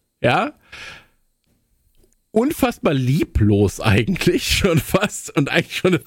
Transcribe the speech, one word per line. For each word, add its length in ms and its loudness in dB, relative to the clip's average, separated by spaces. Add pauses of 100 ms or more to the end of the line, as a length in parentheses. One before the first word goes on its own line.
(220)
ja. 320 -2 (1800)
Unfassbar 640 0
lieblos 840 0
eigentlich 680 0
<laughs> 100 0
schon 200 2
fast 580 -2
und 140 0
eigentlich 260 -2
schon 180 0
eine 120 -2